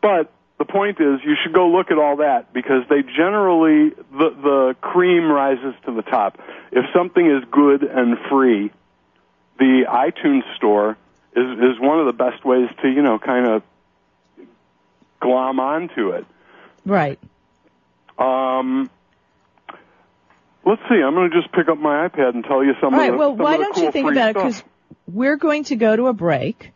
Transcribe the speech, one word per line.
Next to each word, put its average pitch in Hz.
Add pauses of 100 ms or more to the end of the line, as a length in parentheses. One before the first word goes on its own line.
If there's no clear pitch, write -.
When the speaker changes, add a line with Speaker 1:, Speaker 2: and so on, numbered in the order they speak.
Speaker 1:
But 185 (280)
the 147
point 196
is, 139
you 151
should 165
go 180
look 180
at 165
all 147
that 143
because 127
they 143
generally, 160 (220)
the, 151
the 139
cream 175
rises 135 (120)
to 127
the 110
top. 104 (320)
If - (100)
something 180
is 139
good 143
and 123 (100)
free, 120 (880)
the 131
iTunes 135 (140)
store 107 (360)
is, 123
is 123
one 151
of 147
the 123
best 123
ways 127 (140)
to, 135
you 135
know, 120
kind 123
of 110 (1600)
glom 131
onto 139
it. 87 (580)
Speaker 2:
Right. 170 (1000)
Speaker 1:
Um, 131 (1700)
let's 214
see. 220
I'm 135
gonna 180
just 165
pick 165
up 156
my 151
iPad 131
and 117
tell 135
you 139
some 143
Speaker 2:
All 285
right, 277
Speaker 1:
of 120
the, -
Speaker 2:
well, -
Speaker 1:
some 226
Speaker 2:
why 294
Speaker 1:
of 320
the 381
Speaker 2:
don't 403
Speaker 1:
cool 339
Speaker 2:
you -
think 277
Speaker 1:
free 285
Speaker 2:
about 233
it? -
Speaker 1:
stuff. 202
Speaker 2:
'Cause 233 (420)
we're 254
going 302
to 285
go 220
to 240
a 254
break 165